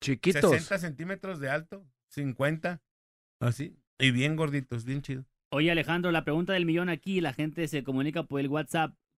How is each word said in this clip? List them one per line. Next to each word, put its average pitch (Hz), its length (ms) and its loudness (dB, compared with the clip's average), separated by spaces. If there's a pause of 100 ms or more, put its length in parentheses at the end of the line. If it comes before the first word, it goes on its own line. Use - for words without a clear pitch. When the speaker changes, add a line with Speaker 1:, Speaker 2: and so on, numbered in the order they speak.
Speaker 1:
Chiquitos. 151 500 4
Speaker 2:
sesenta 160 280 2
centímetros 175 600 -8
de 139 120 -4
alto, 165 360 -6 (220)
cincuenta, 147 720 -2 (600)
así, 123 360 -2 (220)
y 131 120 6
bien 131 240 2
gorditos, 143 500 -2
bien 139 180 -6
chido. 135 220 -8 (260)
Speaker 3:
Oye, 151 200 2
Alejandro, 170 400 0
la 165 140 2
pregunta 196 280 0
del 180 140 2
millón 170 220 2
aquí, 185 320 -2
la 151 120 0
gente 151 360 -4
se 139 160 -2
comunica 139 400 0
por 139 160 -2
el 139 80 0
WhatsApp, 156 480 -2 (220)